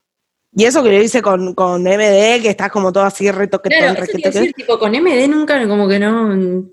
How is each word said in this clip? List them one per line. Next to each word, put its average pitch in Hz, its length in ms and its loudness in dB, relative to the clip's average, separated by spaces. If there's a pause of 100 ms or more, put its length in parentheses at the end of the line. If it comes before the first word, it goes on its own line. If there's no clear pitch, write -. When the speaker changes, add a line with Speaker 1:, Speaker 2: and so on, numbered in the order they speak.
(540)
Speaker 1:
Y 208 120 2
eso 262 180 2
que 233 60 4
lo 202 120 4
hice 226 200 0
con, 185 320 -2
con 180 340 -2
M 202 220 2
D, 220 320 4
que 220 80 0
estás 202 220 -4
como 190 200 0
todo 196 140 2
así, 196 260 -2
retoquetón, 196 480 -2
Speaker 2:
Claro, - 240 0
eso 427 80 -8
te 359 80 -6
iba 294 100 -2
a - 20 -8
Speaker 1:
requetoquetón. 208 100 -2
Speaker 2:
decir, 349 120 -2
tipo, 233 260 -4
con 214 140 -2
M 311 220 0
D 254 140 2
nunca, 294 380 0
como 202 200 0
que 196 100 2
no, 214 380 0 (380)